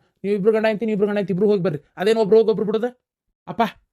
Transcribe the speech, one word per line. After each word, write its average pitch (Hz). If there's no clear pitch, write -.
ನೀವಿಬ್ರು 202
ಗಂಡ 220
ಹೆಂಡ್ತಿ, 220
ನೀವಿಬ್ರು 214
ಗಂಡ 202
ಹೆಂಡ್ತಿ 196
ಇಬ್ರು 190
ಹೋಗಿ 202
ಬರ್ರಿ. 156
ಅದೇನ್ 220
ಒಬ್ರು 208
ಹೋಗ್ 220
ಒಬ್ರು 214
ಬಿಡೋದು? 220
ಅಪ್ಪ, 175